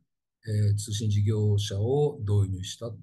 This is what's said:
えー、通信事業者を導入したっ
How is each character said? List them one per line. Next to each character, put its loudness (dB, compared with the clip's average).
え 2
ー、 2
通 -6
信 -2
事 2
業 2
者 -2
を 0
導 2
入 -6
し -12
た -10
っ -12